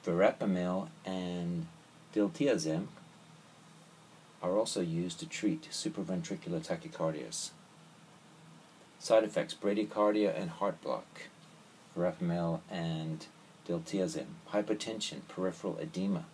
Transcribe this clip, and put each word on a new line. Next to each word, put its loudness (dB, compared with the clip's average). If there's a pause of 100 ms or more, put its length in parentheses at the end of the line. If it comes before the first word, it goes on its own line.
Verapamil 4 (160)
and -2 (480)
diltiazem 2 (1600)
are 4
also 2
used -2
to -8
treat -2
supraventricular -4
tachycardias. -4 (1500)
Side 8
effects, 0
bradycardia 4
and -4
heart -2
block. -6 (760)
Verapamil 0 (100)
and -4 (420)
diltiazem. -2 (240)
Hypertension, -2
peripheral -4
edema. -2